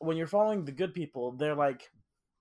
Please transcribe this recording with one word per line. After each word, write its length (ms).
when 180
you're 80
following 400
the 60
good 200
people, 400
they're, 220
like, 360